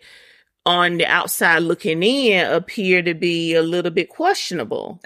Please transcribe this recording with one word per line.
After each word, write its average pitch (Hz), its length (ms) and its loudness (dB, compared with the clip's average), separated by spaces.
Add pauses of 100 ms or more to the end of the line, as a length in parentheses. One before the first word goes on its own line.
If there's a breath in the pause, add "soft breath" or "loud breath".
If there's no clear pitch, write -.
(640 loud breath)
on 175 320 2
the 165 80 2
outside 170 540 2
looking 165 440 -2
in 226 460 2
appear 180 520 0
to 170 120 -2
be 165 400 -2
a 165 80 4
little 170 300 -2
bit 165 180 -2
questionable. 175 960 -4